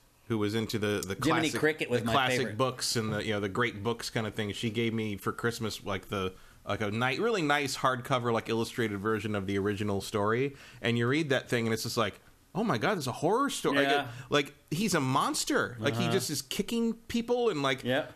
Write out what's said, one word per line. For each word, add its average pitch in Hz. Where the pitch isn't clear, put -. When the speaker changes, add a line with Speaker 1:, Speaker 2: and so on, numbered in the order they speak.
Speaker 1:
who 113
was 104
into 113
the, 104
the 95
Speaker 2:
Jiminy 139
Speaker 1:
classic, 113
Speaker 2:
Cricket 156
was 120
Speaker 1:
the 110
Speaker 2:
my 117
Speaker 1:
classic 127
Speaker 2:
favorite. 107
Speaker 1:
books 127
and 110
the, 104
you 110
know, 104
the 104
great 107
books 117
kind 110
of 101
thing, 104
she 117
gave 113
me 110
for 104
Christmas, 110
like, 98
the, 95
like, 101
a 104
ni-, 123
really 214
nice 143
hardcover, 127
like, 110
illustrated 113
version 107
of 98
the 101
original 101
story. 113
And 117
you 117
read 147
that 127
thing, 117
and 113
it's 110
just 117
like, 107
"Oh 180
my 190
God, 185
it's 135
a 123
horror 233
story." 143
Like, 139
Speaker 2:
Yeah. 143
Speaker 1:
it, 139
like, 143
he's 185
a 160
monster. 143
Like, 123
he 117
Speaker 2:
Uh-huh. 117
Speaker 1:
just 120
is -
kicking 233
people, 240
and, 156
like, 135
Speaker 2:
Yeah. 131